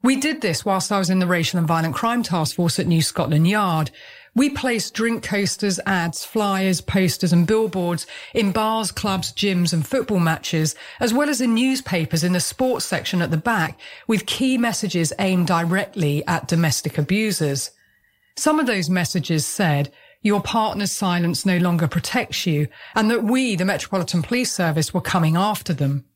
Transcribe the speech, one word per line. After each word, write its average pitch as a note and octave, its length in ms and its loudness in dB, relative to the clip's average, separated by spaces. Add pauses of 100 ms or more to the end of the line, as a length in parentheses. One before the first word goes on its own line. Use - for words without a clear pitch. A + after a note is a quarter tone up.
We C4 140 4
did D#4 260 -2
this E3+ 200 -2
whilst G3 300 0
I G3+ 60 2
was F#3 100 0
in F#3 120 4
the F3+ 60 2
Racial F3 320 0
and E3 80 2
Violent E3 280 0
Crime A#3+ 280 0
Task E3+ 340 -2
Force E3+ 220 0
at C#3+ 80 0
New E3 140 4
Scotland D3+ 480 2
Yard. F3+ 420 2 (440)
We C#4 160 4
placed B3 420 -2
drink A3+ 300 -2
coasters, G3+ 640 -2
ads, F3 360 -2
flyers, F#3+ 600 0
posters F#3 500 0
and E3+ 140 6
billboards F#3 600 0 (280)
in G3+ 180 0
bars, A3 400 0
clubs, F#3+ 400 -4
gyms F3+ 400 0
and D#3+ 140 0
football A3 340 0
matches, D#3+ 540 0 (260)
as A3+ 140 0
well D4 160 2
as B3+ 100 0
in A#3+ 140 2
newspapers A3 680 0
in F3+ 100 2
the F3 60 2
sports - 440 -2
section F3 380 -2
at E3+ 80 0
the E3 80 0
back, E3+ 400 -2 (280)
with A3 200 0
key C4 320 0
messages F#3 600 0
aimed F#3 280 2
directly E3+ 800 0
at E3+ 220 -2
domestic E3 500 0
abusers. E3 720 0 (680)
Some D#4 220 2
of D4+ 80 2
those F#3+ 240 0
messages E3 560 0
said, D3 460 0 (300)
"Your G#3 180 2
partner's G#3 520 -2
silence F3 540 0
no F3+ 120 2
longer E3+ 280 2
protects - 600 -2
you," D3+ 200 0 (280)
and A3 160 2
that A#3+ 120 0
we, A#3+ 320 2
the F3+ 120 0
Metropolitan F#3 560 -2
Police B3 280 -2
Service, D#3+ 440 0
were F3+ 60 0
coming E3 360 2
after F#3+ 380 0
them. C#3 420 -2